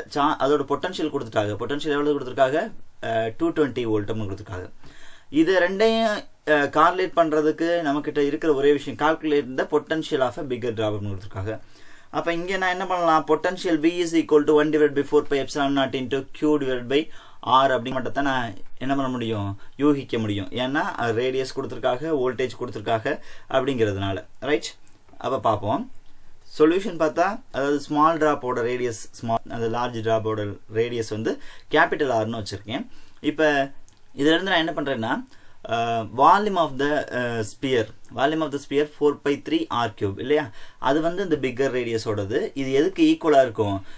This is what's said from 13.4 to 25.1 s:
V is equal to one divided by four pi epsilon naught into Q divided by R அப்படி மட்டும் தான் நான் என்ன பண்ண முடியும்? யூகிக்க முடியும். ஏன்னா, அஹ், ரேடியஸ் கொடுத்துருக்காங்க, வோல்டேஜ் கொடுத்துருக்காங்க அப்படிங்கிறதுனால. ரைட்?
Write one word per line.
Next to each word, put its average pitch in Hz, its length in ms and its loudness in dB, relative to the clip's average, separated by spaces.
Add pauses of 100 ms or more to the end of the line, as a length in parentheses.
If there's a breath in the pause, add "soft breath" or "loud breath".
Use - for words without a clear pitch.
V 156 220 2
is 165 160 -2
equal 156 300 4
to 151 100 4
one 151 160 4
divided 147 240 4
by 143 100 2
four 147 180 4
pi 147 160 0
epsilon 139 360 0
naught 135 200 0
into 127 240 -2 (140)
Q 151 260 2
divided 127 300 -2
by 135 120 2 (560 loud breath)
R 135 160 6
அப்படி 123 180 -2
மட்டும் 147 220 -4
தான் 143 120 -2
நான் 127 300 -2 (240)
என்ன 135 160 -2
பண்ண 135 160 0
முடியும்? 110 500 -4 (160 soft breath)
யூகிக்க 135 420 2
முடியும். 98 320 -2
ஏன்னா, 127 340 -2 (120)
அஹ், 117 180 0
ரேடியஸ் 131 420 -2
கொடுத்துருக்காங்க, 127 480 -2 (100)
வோல்டேஜ் 127 460 -2
கொடுத்துருக்காங்க 113 480 -4 (420 loud breath)
அப்படிங்கிறதுனால. 107 680 0 (220)
ரைட்? 143 300 -2 (480)